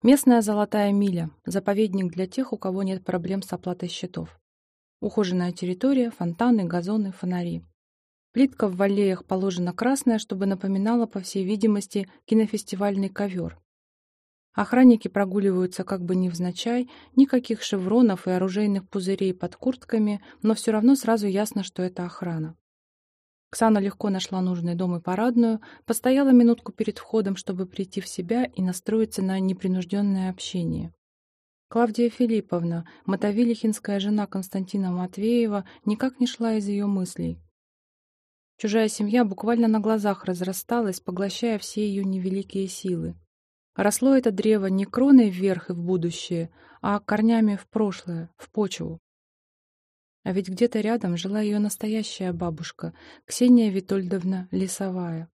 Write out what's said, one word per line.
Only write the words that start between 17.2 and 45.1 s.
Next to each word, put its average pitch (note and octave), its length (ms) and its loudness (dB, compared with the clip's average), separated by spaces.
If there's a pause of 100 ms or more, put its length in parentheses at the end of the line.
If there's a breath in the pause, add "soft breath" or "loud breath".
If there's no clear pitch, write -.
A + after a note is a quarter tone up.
шевронов G3 640 2
и F#3 60 0
оружейных G3 560 0
пузырей F#3+ 440 -2
под F3+ 220 -8
куртками, G#3+ 680 -2 (220 loud breath)
но A3 120 4
все A3 180 -2
равно A#3 240 6
сразу G#3+ 320 0
ясно, G3+ 340 -2
что - 180 -10
это F3+ 240 -4
охрана. E3 520 -6 (960)
Ксана A3 260 2
легко G3+ 320 -2
нашла F#3+ 320 -2
нужный F3 340 -2
дом F3+ 220 -2
и E3+ 60 -6
парадную, A3+ 580 2 (240 loud breath)
постояла C4 460 2
минутку A#3 420 6
перед G#3+ 240 -4
входом, G3 400 -2
чтобы F#3 300 -6
прийти F#3 340 -6
в - 80 -12
себя A3+ 380 -2
и - 160 -6
настроиться G#3 580 -2
на F#3+ 200 -2
непринужденное F#3+ 920 -2
общение. E3 640 -6 (720)
Клавдия A#3 400 0
Филипповна, F3 800 -2 (160 loud breath)
мотовилихинская G#3 960 -2
жена G#3 260 -2
Константина F#3+ 640 -4
Матвеева, G3+ 760 -2 (180 loud breath)
никак G#3+ 340 -2
не B3 80 2
шла A3+ 280 -2
из G#3 120 -2
ее G3+ 200 -2
мыслей. F3+ 560 -4 (1120)
Чужая A3 320 0
семья G#3+ 340 0
буквально A3+ 460 0
на G#3+ 120 2
глазах G#3 440 -2
разрасталась, F#3 760 -4
поглощая G3+ 580 -4
все G#3 280 -4
ее G3 180 -4
невеликие F#3+ 640 -4
силы. E3+ 480 -6 (600)
Росло B3 400 4
это B3 140 4
древо G#3 380 2
не G3 180 0
кроной B3+ 420 8